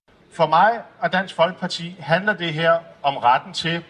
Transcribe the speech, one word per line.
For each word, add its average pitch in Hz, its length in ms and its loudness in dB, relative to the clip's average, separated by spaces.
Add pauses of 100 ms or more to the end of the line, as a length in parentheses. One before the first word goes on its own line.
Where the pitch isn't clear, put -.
(340)
For 165 120 2
mig 170 240 4 (300)
og 170 120 -2
Dansk 185 220 -2
Folkeparti 175 640 -4
handler 185 360 -2
det 170 180 -6
her 165 200 2 (300)
om 143 140 0
retten 131 360 0
til 165 380 -6